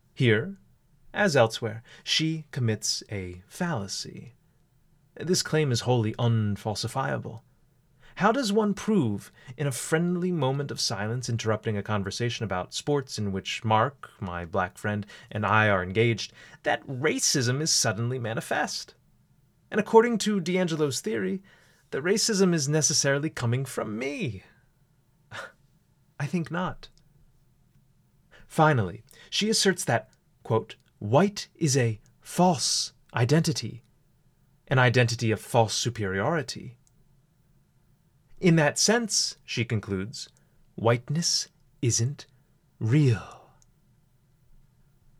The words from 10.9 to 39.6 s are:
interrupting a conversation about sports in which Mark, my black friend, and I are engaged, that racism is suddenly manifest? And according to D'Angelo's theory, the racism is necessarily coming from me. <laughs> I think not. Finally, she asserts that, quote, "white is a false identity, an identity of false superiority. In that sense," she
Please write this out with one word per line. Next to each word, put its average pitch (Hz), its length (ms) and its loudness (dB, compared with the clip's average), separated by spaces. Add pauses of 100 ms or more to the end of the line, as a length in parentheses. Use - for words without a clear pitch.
interrupting 110 480 0
a 98 40 -4
conversation 107 600 -4
about 92 300 -4
sports - 440 -2
in 101 140 -2
which - 320 -6
Mark, 110 460 2 (100)
my 87 240 -6
black 90 320 -2
friend, 104 300 -4 (240)
and 107 160 -2
I 107 240 6
are 92 120 2
engaged, 110 500 0 (320)
that - 220 -2
racism 135 760 0
is 160 80 -2
suddenly 120 480 0
manifest? - 760 -4 (760)
And 202 100 0
according 226 380 6
to 208 200 0
D'Angelo's 160 640 0
theory, 196 420 -4 (500)
the 135 100 -4
racism 190 500 2
is 147 160 0
necessarily 147 600 2
coming 123 340 0
from - 340 -6
me. 240 440 -6 (920)
<laughs> - 880 -20
I 143 60 -2
think 170 240 -4
not. 170 380 -6 (1600)
Finally, 117 580 2 (260)
she 208 180 -2
asserts 208 360 2
that, 117 260 -2 (320)
quote, - 320 -2 (240)
"white 156 560 2
is 139 220 0
a 117 240 0 (200)
false - 720 0 (220)
identity, 120 680 0 (840)
an 131 120 2
identity 117 520 4
of 104 100 0
false 113 320 2
superiority. 117 1040 -4 (1600)
In 165 160 6
that 147 220 2
sense," - 680 0
she 117 220 -4